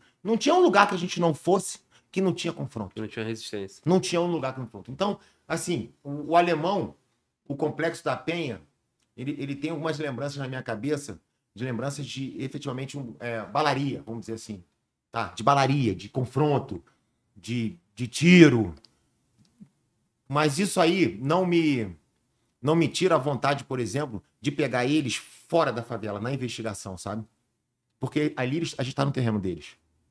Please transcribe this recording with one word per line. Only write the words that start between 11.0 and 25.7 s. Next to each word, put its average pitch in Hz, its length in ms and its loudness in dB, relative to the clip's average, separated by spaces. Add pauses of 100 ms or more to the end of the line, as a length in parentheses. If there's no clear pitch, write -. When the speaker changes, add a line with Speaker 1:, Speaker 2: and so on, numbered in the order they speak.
Speaker 1:
de 104 80 -8
lembranças 131 420 -6
de, 131 360 -10
efetivamente, 135 560 -8
um, 120 220 -12
é, 117 260 -6
balaria, 135 580 -2
vamos 113 180 -10
dizer 113 120 -10
assim. 104 300 -12 (480)
Tá? 113 180 -4
De - 140 -8
balaria, 135 500 4
de 90 160 -12
confronto, 131 760 0 (520)
de, 110 420 -4 (180)
de 123 120 -6
tiro. 135 680 8 (1500)
Mas 143 300 2
isso 190 220 0
aí 170 420 4
não 165 240 2
me, 147 500 2 (640)
não 151 160 2
me 165 120 4
tira 175 280 2
a 147 40 6
vontade, 135 440 -2
por 131 160 -6
exemplo, 120 440 -6 (180)
de 143 100 -2
pegar 127 340 0
eles 143 300 0
fora - 560 -2